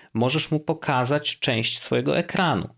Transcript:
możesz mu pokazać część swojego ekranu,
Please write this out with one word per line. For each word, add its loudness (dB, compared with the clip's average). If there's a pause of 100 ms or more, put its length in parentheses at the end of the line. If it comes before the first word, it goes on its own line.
(140)
możesz 0
mu 2
pokazać 0
część 0
swojego 0
ekranu, 0